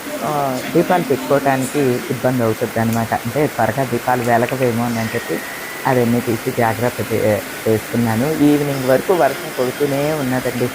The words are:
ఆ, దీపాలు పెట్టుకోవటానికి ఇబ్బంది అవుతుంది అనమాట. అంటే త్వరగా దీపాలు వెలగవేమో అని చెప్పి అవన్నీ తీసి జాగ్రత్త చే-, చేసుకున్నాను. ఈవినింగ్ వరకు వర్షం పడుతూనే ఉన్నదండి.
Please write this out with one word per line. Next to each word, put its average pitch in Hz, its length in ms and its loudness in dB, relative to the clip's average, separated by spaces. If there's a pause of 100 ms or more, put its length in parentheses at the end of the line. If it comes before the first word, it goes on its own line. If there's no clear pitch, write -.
(240)
ఆ, 143 340 -2 (160)
దీపాలు 175 280 2
పెట్టుకోవటానికి 135 760 0 (300)
ఇబ్బంది 127 320 0
అవుతుంది 113 380 0
అనమాట. 113 340 0
అంటే 139 320 0
త్వరగా 117 380 0
దీపాలు 120 380 0
వెలగవేమో 120 640 2
అని 120 100 -2
చెప్పి 113 440 -4 (480)
అవన్నీ 120 340 4
తీసి 113 300 -2
జాగ్రత్త 113 640 0
చే-, 104 280 2 (280)
చేసుకున్నాను. 113 580 2 (180)
ఈవినింగ్ 143 440 2
వరకు 131 240 2
వర్షం 139 520 0
పడుతూనే 139 480 0
ఉన్నదండి. 127 520 -2 (100)